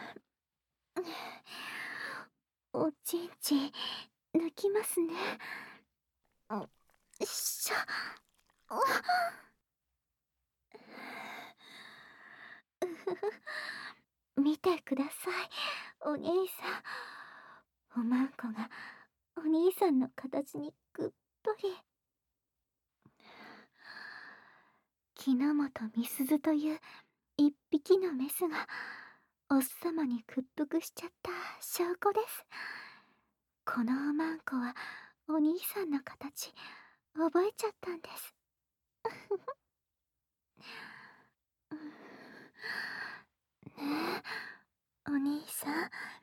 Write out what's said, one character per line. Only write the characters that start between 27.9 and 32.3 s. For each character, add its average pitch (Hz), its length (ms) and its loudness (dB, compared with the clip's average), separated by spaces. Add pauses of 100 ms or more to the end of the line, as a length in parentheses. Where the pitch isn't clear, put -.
の 370 140 2
メ 262 160 0
ス - 180 0
が、 - 220 -2 (800)
お 269 120 8
っ - 20 2
さ - 300 -2
ま 320 120 2
に 240 200 0
屈 262 300 -4
服 311 280 0
し - 100 -12
ち - 120 -10
ゃ - 20 -8
っ - 60 -10 (100)
た - 80 -6 (320)
証 349 340 0
拠 403 160 2
で 415 160 2
す。 - 160 -12 (1200)